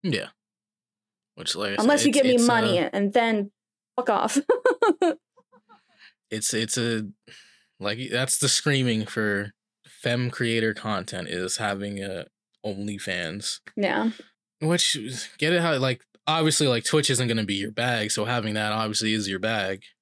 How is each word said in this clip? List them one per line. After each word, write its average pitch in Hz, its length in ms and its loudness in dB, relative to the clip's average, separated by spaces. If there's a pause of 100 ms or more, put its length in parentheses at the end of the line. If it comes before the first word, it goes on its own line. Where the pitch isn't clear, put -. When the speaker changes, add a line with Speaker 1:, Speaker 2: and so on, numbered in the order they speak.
Speaker 1:
Yeah. 143 260 -2 (1040)
Which, - 200 -6
like - 240 -4
I 208 40 2
Speaker 2:
Unless 285 180 6
Speaker 1:
said, - 60 4
Speaker 2:
you 285 40 6
Speaker 1:
it's, 262 80 2
Speaker 2:
give 269 80 6
me 254 100 6
Speaker 1:
it's, 233 100 6
Speaker 2:
money, 220 340 4
Speaker 1:
uh, - 120 -2
Speaker 2:
and 202 200 0
then 220 380 2 (460)
fuck 247 140 -2
off. 214 280 2 (640)
<laughs> 339 120 4 (1200)
Speaker 1:
it's, 107 240 -4
it's 113 240 -2
a, 113 300 -2 (720)
like, 104 200 -4 (120)
that's 127 280 0
the 139 100 2
screaming 123 580 2
for 104 460 -2 (340)
femme 123 440 -2
creator 113 440 0
content, 95 540 -6
is 90 300 -4
having 101 440 -4
a 95 240 -8 (380)
OnlyFans. 98 960 -6 (160)
Speaker 2:
Yeah. 214 340 0 (500)
Speaker 1:
Which, 165 360 2 (420)
get 156 140 2
it 175 100 2
how, 160 140 2
like, 127 280 0 (220)
obviously, 156 420 2
like, 117 160 2
Twitch 151 260 2
isn't 127 180 2
gonna 113 160 0
be 98 120 -2
your 98 160 -6
bag, 117 380 -2
so 104 140 -2
having 110 300 -2
that 107 180 -2
obviously 110 420 0
is 104 140 -2
your 95 120 -4
bag. 101 420 -2 (180)